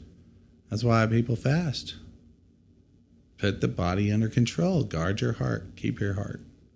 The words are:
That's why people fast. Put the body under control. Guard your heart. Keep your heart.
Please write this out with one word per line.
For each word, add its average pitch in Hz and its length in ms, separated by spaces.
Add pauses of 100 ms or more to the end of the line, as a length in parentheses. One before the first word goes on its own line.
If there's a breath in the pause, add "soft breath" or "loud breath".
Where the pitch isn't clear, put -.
(720)
That's 110 140
why 113 220
people 117 280
fast. 147 640 (1400)
Put 101 220
the - 80
body 95 440
under 110 160
control. 151 560
Guard 92 360
your 120 120
heart. 110 440
Keep 110 240
your 101 140
heart. - 260 (360)